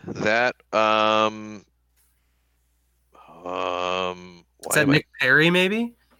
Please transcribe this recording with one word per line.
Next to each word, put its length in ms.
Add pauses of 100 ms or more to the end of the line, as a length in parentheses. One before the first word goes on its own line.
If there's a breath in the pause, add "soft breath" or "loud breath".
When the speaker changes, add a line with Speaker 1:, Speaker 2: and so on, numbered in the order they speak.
Speaker 1:
that, 500 (180)
um, 920 (1800)
um, 1000 (140)
Speaker 2:
Is 80
Speaker 1:
why 80
Speaker 2:
that 80
Speaker 1:
am 60
I 40
Speaker 2:
Nick 140 (120)
Perry, 300
maybe? 440 (260)